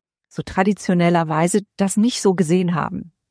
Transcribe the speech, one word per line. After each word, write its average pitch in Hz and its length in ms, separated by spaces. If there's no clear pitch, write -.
so - 120
traditionellerweise 175 1160
das 196 220
nicht 233 240
so 190 120
gesehen 175 400
haben, - 380